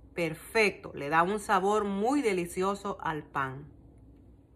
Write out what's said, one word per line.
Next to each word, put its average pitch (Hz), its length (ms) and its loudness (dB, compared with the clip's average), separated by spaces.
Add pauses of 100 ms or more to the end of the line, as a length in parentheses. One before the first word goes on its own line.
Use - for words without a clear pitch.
(140)
perfecto. 185 800 0
Le 143 140 -8
da 160 160 6
un 208 160 0
sabor 208 460 2
muy 214 360 0
delicioso 196 760 -2
al 156 240 -4
pan. 139 420 -6 (920)